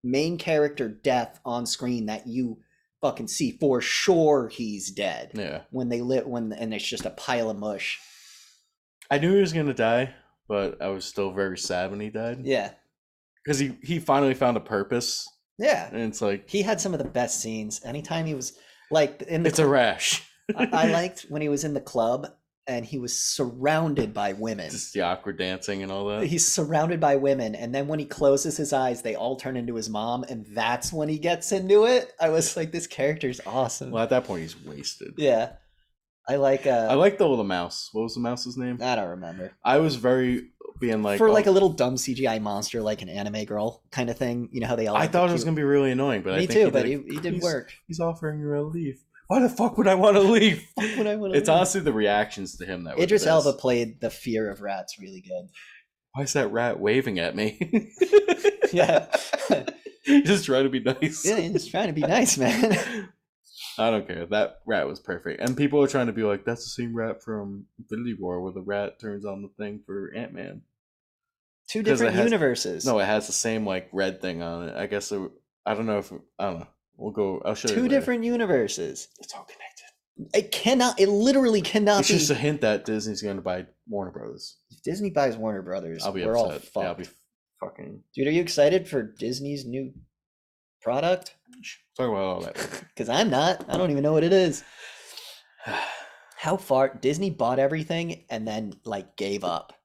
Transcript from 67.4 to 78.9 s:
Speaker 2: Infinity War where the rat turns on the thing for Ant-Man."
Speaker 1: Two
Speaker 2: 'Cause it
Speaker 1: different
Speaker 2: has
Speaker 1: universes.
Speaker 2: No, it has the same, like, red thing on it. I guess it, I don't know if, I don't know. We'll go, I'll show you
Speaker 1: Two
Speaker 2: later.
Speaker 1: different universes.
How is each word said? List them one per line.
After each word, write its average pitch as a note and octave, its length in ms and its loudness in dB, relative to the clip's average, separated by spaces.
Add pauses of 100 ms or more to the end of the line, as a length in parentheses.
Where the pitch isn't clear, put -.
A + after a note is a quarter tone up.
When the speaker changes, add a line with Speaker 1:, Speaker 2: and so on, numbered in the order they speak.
Speaker 2:
Infinity A2+ 400 -8
War F2+ 220 -4
where F#2 120 -8
the F#2+ 80 -10
rat G2+ 380 -4
turns G#2 260 -10
on G2 160 -8
the G2 80 -14 (120)
thing G#2 240 -10
for G2 300 -10
Ant-Man." F#2 460 -12 (1080)
Speaker 1:
Two G#3+ 140 -4
Speaker 2:
'Cause G#3 60 0
it - 40 4 (140)
Speaker 1:
different A3 100 2
Speaker 2:
has F#3+ 100 4
Speaker 1:
universes. C3+ 600 0
Speaker 2:
No, A#2 140 4
it F#2+ 60 4
has G#2+ 220 2
the - 60 -6
same, A2 320 -2
like, F#2 260 -4
red F#2+ 300 -2
thing F2 220 -6
on E2+ 260 -8
it. - 60 -12
I F#2 100 -4
guess G2+ 260 -6
it, G2+ 80 -4 (460)
I G#2+ 80 0
don't A2+ 140 -2
know G#2+ 100 0
if, G2 140 -6 (260)
I G2 80 -4
don't F2+ 140 -4
know. D2+ 80 -16 (300)
We'll G#2+ 140 -8
go, G2 320 -2
I'll G#2+ 120 -2
show - 140 -6
you G3+ 60 0
Speaker 1:
Two A#3 80 2
Speaker 2:
later. C4 120 2
Speaker 1:
different B3 280 0
universes. C#3+ 840 -2 (100)